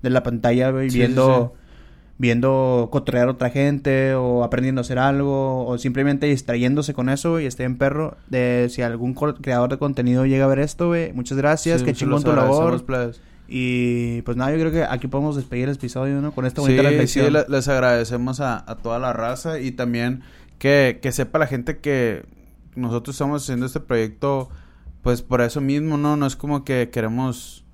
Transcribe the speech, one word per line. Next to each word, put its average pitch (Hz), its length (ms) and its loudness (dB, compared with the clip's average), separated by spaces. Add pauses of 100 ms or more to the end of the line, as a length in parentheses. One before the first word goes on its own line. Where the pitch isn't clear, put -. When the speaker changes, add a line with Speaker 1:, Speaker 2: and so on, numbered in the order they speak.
Speaker 1:
de 127 100 -2
la 127 120 4
pantalla, 123 480 0
güey, 131 180 -2
Speaker 2:
Sí, 123 40 -4
sí, 127 60 2
Speaker 1:
viendo, 123 560 4
Speaker 2:
sí. - 60 -20 (580)
Speaker 1:
viendo 123 720 2
cotorrear 123 360 2
a 131 40 0
otra 127 180 -2
gente 139 680 2
o 123 280 2
aprendiendo 127 360 0
a 120 40 -2
hacer 127 160 -2
algo 135 680 0
o 123 120 -4
simplemente 139 500 0
distrayéndose 135 680 0
con 127 160 -2
eso, 139 220 0
güey, 165 160 -2
está 127 160 -6
bien 127 140 -4
perro. 139 400 -2 (120)
De, 123 400 2
si 127 120 -6
algún 120 320 -4
co-, 143 220 -2
creador 127 340 0
de 139 80 -4
contenido 127 480 0
llega 135 200 4
a - 20 4
ver 135 120 2
esto, 156 280 -2
güey, 170 260 -2
muchas 123 240 -6
gracias, 151 420 2
Speaker 2:
Sí, 123 60 -2
Speaker 1:
qué 143 80 0
Speaker 2:
se 113 60 -6
Speaker 1:
chingón 135 160 0
Speaker 2:
los 147 80 0
Speaker 1:
tu 127 80 2
labor. 117 180 4
Speaker 2:
agradecemos, 160 340 2
plebes. 123 380 -4 (280)
Speaker 1:
Y, 120 760 -2
pues, 123 120 -4
nada, 127 160 0
yo 160 80 0
creo 160 140 0
que 165 100 2
aquí 127 240 -4
podemos 143 300 -2
despedir 127 320 -4
el 143 60 -2
episodio, 135 460 -4
¿no? 147 120 -6
Con 131 120 -4
esta 127 160 -2
bonita 135 200 6
Speaker 2:
Sí, 139 80 6
Speaker 1:
reflexión. 135 380 2
Speaker 2:
sí, 147 40 4
le-, 147 160 4
les 135 220 0
agradecemos 123 720 0
a, 123 280 -4
a 113 60 -8
toda 117 240 -4
la 127 140 -2
raza 131 460 -6
y 127 120 -6
también 120 500 -2 (380)
que, 139 420 4
que 160 120 -2
sepa 151 260 0
la 151 80 2
gente 123 300 -4
que 120 480 -2 (500)
nosotros 120 400 -4
estamos 143 280 -2
haciendo 127 220 -4
este 131 140 -6
proyecto, 127 720 -2 (520)
pues, 120 200 0
por 127 200 0
eso 120 200 0
mismo, 147 360 0
¿no? 147 200 2
No 143 100 0
es 135 80 -4
como 143 300 -4
que 123 260 0
queremos 123 720 -4 (100)